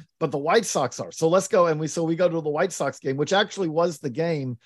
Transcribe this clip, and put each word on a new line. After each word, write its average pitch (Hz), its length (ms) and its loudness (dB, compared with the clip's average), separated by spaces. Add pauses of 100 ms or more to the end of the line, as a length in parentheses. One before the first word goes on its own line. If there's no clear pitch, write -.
(180)
but 147 140 -2
the 147 60 -2
White 170 280 2
Sox 143 340 -2
are. 92 120 -10
So 160 160 0
let's 180 200 4
go. 175 200 4
And 156 100 0
we, 156 80 -2
so 165 160 -4
we 165 140 0
go 180 120 2
to 165 120 -2
the 151 100 -2
White 165 220 0
Sox 139 260 -4
game, 135 180 -2
which 147 160 -2
actually 196 360 0
was 165 300 0
the 139 120 -6
game 139 560 -4